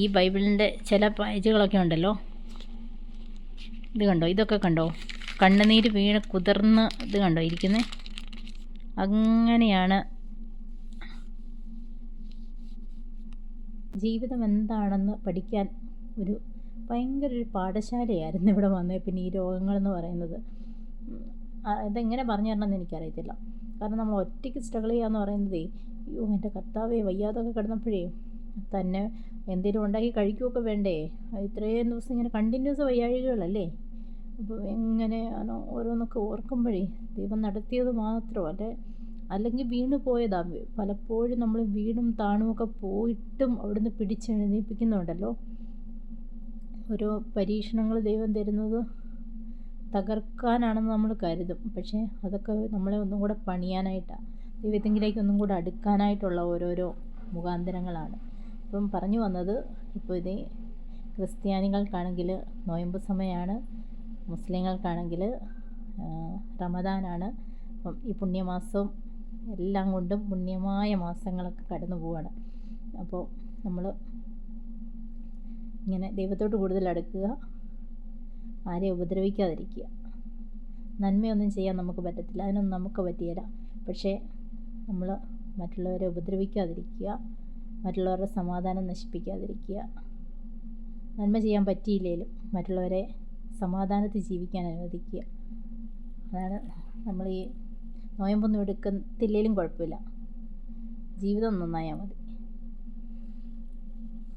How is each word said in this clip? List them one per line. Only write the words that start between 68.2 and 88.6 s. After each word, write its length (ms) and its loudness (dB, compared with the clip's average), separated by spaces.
പുണ്യമാസവും 680 0
എല്ലാം 400 0
കൊണ്ടും 280 0
പുണ്യമായ 640 0
മാസങ്ങളൊക്കെ 760 -4
കടന്നു 260 -2
പോവാണ്. 340 -4
അപ്പോൾ 220 -4
നമ്മൾ 180 -2
ഇങ്ങനെ 220 0
ദൈവത്തോട് 380 0
കൂടുതൽ 320 2
അടുക്കുക, 380 -2
ആരെയും 260 2
ഉപദ്രവിക്കാതിരിക്കുക. 880 0
നന്മയൊന്നും 480 4
ചെയ്യാൻ 260 0
നമുക്ക് 300 -2
പറ്റത്തില്ല, 360 -4
അതിനൊന്നും 360 2
നമുക്ക് 240 -2
പറ്റിയല്ല. 400 -2
പക്ഷേ 240 0
നമ്മൾ 200 -2
മറ്റുള്ളവരെ 540 -2
ഉപദ്രവിക്കാതിരിക്കുക, 960 -2
മറ്റുള്ളവരുടെ 440 0
സമാധാനം 480 0